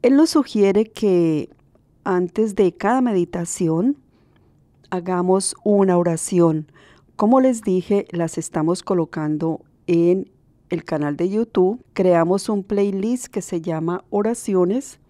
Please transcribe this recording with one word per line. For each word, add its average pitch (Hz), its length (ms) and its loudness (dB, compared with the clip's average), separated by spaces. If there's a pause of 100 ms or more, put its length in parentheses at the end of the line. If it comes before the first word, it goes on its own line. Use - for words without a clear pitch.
Él 262 140 4
nos 320 140 4
sugiere 208 560 2
que 175 600 0 (540)
antes 190 540 -2
de 185 180 2
cada 240 260 0
meditación 175 1000 -2 (920)
hagamos 185 720 -2
una 196 340 4
oración. 170 760 0 (420)
Como 240 260 2
les 247 220 0
dije, 196 480 0
las 170 260 -4
estamos 165 460 -4
colocando 160 800 -4 (260)
en 170 420 2 (420)
el 170 120 -6
canal 147 340 -4
de 170 120 -2
YouTube. 208 640 -2
Creamos 180 560 2
un 202 160 -2
playlist 202 640 -2
que 190 160 -8
se 175 180 -6
llama 165 500 -4
Oraciones 208 880 -2 (120)